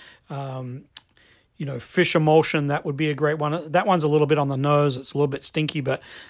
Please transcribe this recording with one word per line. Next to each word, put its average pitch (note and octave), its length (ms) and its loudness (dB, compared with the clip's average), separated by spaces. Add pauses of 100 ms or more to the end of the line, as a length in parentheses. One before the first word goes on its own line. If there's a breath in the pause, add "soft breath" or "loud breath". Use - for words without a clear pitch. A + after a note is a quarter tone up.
(300 loud breath)
Um, C3 540 -10 (720 soft breath)
you C#3+ 120 -8
know, C#3 120 -8
fish - 360 0
emulsion, D#3 520 4
that D3 160 -2
would C#3+ 140 -4
be D#3 120 0
a D3 40 -2
great D3+ 240 0
one. D3+ 340 -4
That F3+ 140 2
one's F3+ 180 2
a D#3 40 2
little D3+ 200 4
bit D3 120 4
on C#3 100 0
the C3 80 -2
nose. D3 400 2
It's - 160 -8
a C#3+ 40 -6
little C#3+ 100 2
bit C#3 160 -6
stinky, D#3 380 -4
but, C3 200 -2 (280 loud breath)